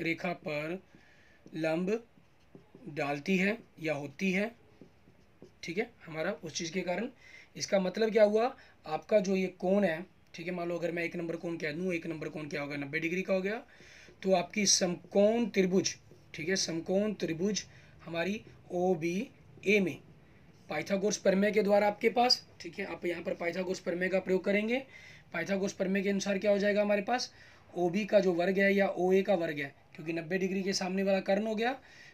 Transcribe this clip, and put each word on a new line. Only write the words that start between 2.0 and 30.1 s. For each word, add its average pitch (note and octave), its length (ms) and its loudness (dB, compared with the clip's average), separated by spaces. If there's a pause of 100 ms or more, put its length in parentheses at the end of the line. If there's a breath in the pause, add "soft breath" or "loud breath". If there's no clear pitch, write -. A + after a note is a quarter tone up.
डालती D3 460 -2
है G3 200 0 (240)
या D#3 140 -2
होती C#3+ 380 -4
है, G3+ 180 0 (1120)
ठीक E3+ 160 -8
है, A#3 120 -4 (140)
हमारा D#3+ 300 -4
उस D#3+ 200 -12
चीज़ D#3+ 180 -6
के F#3 100 -2
कारण। F3+ 260 -2 (480 loud breath)
इसका F#3+ 240 0
मतलब G#3+ 300 0
क्या G#3 140 8
हुआ, A3 300 2 (320 loud breath)
आपका D#3 340 2
जो F#3+ 160 2
ये F#3+ 100 2 (120)
कोण G3 260 4
है E3+ 200 0 (300)
ठीक E3 120 -10
है, F3+ 80 -6
मान E3+ 140 -4
लो F3 80 -4
अगर E3 160 -2
मैं E3+ 120 -4
एक E3+ 120 -6
नंबर E3+ 200 -6
कोण E3+ 200 -6
कह D#3 160 -4
दूँ, F3+ 220 -2
एक E3 120 -6
नंबर D#3 220 -6
कोण D3+ 200 -10
क्या D3+ 140 -6
होगा, C#3+ 140 -8
नब्बे C#3+ 240 -6
डिग्री E3 220 -2
का F#3+ 120 0
हो F#3+ 60 2
गया। G#3 220 -4 (600 loud breath)
तो F#3+ 120 4
आपकी F#3 340 0
समकोण G3+ 800 2
त्रिभुज, F#3 460 2 (400)
ठीक D#3 140 -8
है, F#3+ 100 2
समकोण F#3 560 0
त्रिभुज F#3 500 -2 (400 loud breath)
हमारी E3+ 360 -4 (320 loud breath)
ओबीए F3+ 1080 0
में D#3+ 180 -2 (720 soft breath)
पाइथागोरस F#3+ 480 -2
प्रमेय G3 320 4
के G#3 120 2
द्वारा G3+ 240 4
आपके G#3 240 0
पास, B3 320 2 (180)
ठीक E3 180 -14
है, G3 80 -4
आप E3+ 200 -10
यहाँ F3 160 -4
पर F3+ 120 -4
पाइथागोरस F3+ 460 -4
प्रमेय F3+ 280 -2
का F#3+ 120 0
प्रयोग F#3 240 0
करेंगे। G#3+ 340 2 (540 loud breath)
पाइथागोरस F#3 400 -2
प्रमेय G3 300 -2
के G3+ 80 0
अनुसार G3 280 0
क्या G#3 120 0
हो G3+ 80 4
जाएगा G3+ 240 2
हमारे G#3 200 2
पास, B3 280 -4 (440 loud breath)
ओबी F3 300 0
का G3+ 160 6
जो F#3 140 4
वर्ग F3+ 240 2
है G3 160 6
या G3 140 4
ओए F#3 340 4
का G3 140 2
वर्ग D#3+ 220 -2
है, C#3 160 -8 (200)
क्योंकि E3 180 -8